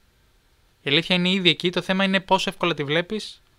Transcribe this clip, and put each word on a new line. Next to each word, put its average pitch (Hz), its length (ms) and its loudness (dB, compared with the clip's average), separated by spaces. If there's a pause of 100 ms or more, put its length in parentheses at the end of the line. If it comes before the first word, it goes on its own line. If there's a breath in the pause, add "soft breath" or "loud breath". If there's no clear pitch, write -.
(800)
Η - 80 -6
αλήθεια 165 260 2
είναι 180 140 2
ήδη 185 200 2
εκεί, 160 200 0
το 175 120 -2
θέμα 190 220 0
είναι 190 160 2
πόσο 190 300 0
εύκολα 175 240 -2
τη 151 100 -4
βλέπεις 170 580 -4 (180)